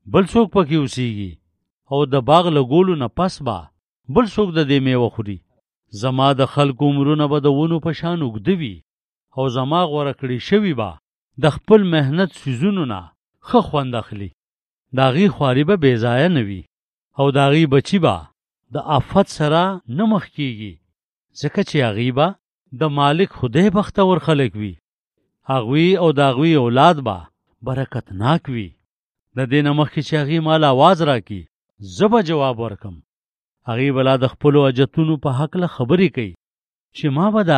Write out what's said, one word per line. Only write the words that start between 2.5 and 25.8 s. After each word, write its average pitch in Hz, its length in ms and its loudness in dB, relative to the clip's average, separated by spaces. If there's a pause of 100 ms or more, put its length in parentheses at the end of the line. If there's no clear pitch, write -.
نه 127 120 -4
پس 180 340 -4
به 113 160 -6 (520)
بل 214 160 2
څوک 202 260 -2
د 160 160 -2
دې 139 180 2
میوه 123 240 0
خوري. 101 280 -8 (560)
زما 131 400 0
د 131 120 2
خلکو 143 440 0
عمرونه 143 380 2
به 147 120 0
د 139 80 0
ونو 160 320 2
په 165 140 -4
شان 170 280 -6
اوږده 117 380 -4
وي 110 160 -8 (600)
او 131 140 -2
زما 131 340 -2
غوره 147 300 -4
کړي 127 260 -6
شوي 202 340 0
به 110 160 -4 (480)
د 127 120 -2
خپل 214 340 4
محنت 160 480 0
څیزونو 160 540 -4
نه 98 160 -6 (440)
ښه 247 160 2
خوند 135 340 -4
اخلي. 101 340 -10 (640)
د 120 60 -4
هغې 135 280 4
خواري 139 360 0
به 196 120 2
بې 143 180 2 (100)
ځایه 127 240 2
نه 160 140 0
وي 98 200 -6 (560)
او 139 140 2
د 127 60 -2
هغې 143 300 4
بچي 139 320 0
به 127 160 2 (560)
د 143 60 -8 (180)
آفت 190 340 0
سره 170 580 0
نه 151 180 -2
مخ 214 200 0
کېږي، 110 480 -10 (640)
ځکه 147 260 -4
چې - 140 -4 (100)
هغې 113 300 -2
به 156 100 2 (460)
د 147 240 -2
مالک 147 360 2
خدای 147 360 0
بختور 185 500 2
خلک 139 360 0
وي. 104 180 -8 (760)
هغوی 135 480 0